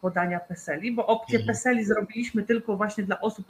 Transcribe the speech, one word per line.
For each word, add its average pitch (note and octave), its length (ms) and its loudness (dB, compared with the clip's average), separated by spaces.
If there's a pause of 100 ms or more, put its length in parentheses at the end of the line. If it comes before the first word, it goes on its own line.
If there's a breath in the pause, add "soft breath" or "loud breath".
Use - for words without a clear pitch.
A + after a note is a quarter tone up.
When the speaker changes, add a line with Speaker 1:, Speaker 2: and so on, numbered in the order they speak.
Speaker 1:
podania F3+ 400 0
peseli, F3 520 -6
bo A3+ 140 0
opcję A3+ 320 2
Speaker 2:
Mhm. A3 160 0
Speaker 1:
peseli A#3 300 2
zrobiliśmy G#3+ 580 0
tylko A3+ 340 0
właśnie G#3 280 0
dla F#3+ 160 -2
osób, G#3+ 300 -2